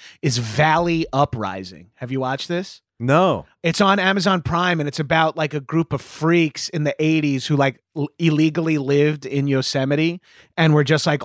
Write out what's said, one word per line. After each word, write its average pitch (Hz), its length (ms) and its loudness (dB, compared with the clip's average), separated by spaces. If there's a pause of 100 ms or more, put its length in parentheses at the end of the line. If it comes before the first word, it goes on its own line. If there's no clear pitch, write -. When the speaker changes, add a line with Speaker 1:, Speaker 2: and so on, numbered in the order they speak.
(220)
Speaker 1:
is 127 160 0
Valley 156 720 0
Uprising. 95 840 -4
Have 120 140 -12
you 135 100 -4
watched 131 280 -6
this? 175 320 -6 (180)
Speaker 2:
No. 135 480 2 (180)
Speaker 1:
It's 165 160 0
on 202 180 4
Amazon 185 440 0
Prime, 175 360 -2
and 147 80 -2
it's 143 140 -8
about, 160 360 0
like, 151 180 -4
a 147 60 -4
group 160 320 -2
of 135 80 -4
freaks 165 680 0
in 151 160 -4
the 143 160 -2
eighties 151 460 0
who, 151 100 0
like, 135 240 0 (160)
l-, 147 100 -4 (140)
illegally 160 580 2
lived 143 480 0
in 139 220 -2
Yosemite 143 720 0 (360)
and 160 160 4
were 151 120 4
just, 147 200 2
like, 151 200 0